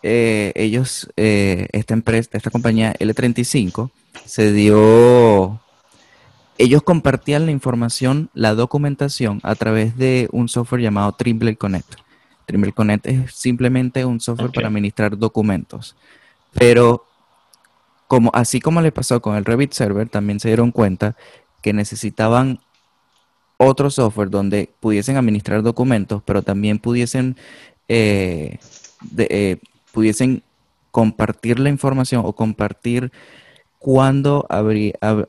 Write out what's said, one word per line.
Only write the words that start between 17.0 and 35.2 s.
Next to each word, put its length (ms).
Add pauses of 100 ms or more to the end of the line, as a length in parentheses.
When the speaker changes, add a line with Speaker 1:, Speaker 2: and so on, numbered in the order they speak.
Speaker 1:
como, 260
así 280
como 200
le 120
pasó 280
con 140
el 80
Revit 300
Server, 340
también 320
se 80
dieron 240
cuenta 460 (440)
que 120
necesitaban 880 (960)
otro 320
software 400
donde 400 (100)
pudiesen 380
administrar 440
documentos, 600
pero 180
también 380
pudiesen, 560 (540)
eh, 720 (420)
de, 280
eh, 280 (340)
pudiesen 500 (500)
compartir 680
la 80
información 560
o 80
compartir 800 (640)
cuando 720
habría, 540
hab-, 280